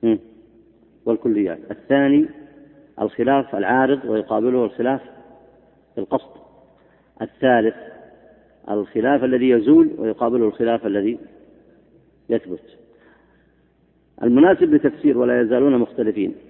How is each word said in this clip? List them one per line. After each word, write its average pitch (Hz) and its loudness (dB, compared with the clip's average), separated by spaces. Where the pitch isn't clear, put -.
هم، 110 0
والكليات. 104 -2
الثاني 139 0
الخلاف 120 -2
العارض 127 0
ويقابله 113 -2
الخلاف 123 -4
في - -10
القصد. - -8
الثالث 117 0
الخلاف 113 -2
الذي 127 0
يزول 139 4
ويقابله 113 -2
الخلاف 113 -4
الذي 101 -2
يثبت. 101 -8
المناسب 165 4
لتفسير 143 0
"ولا 123 2
يزالون 123 2
مختلفين" 107 -4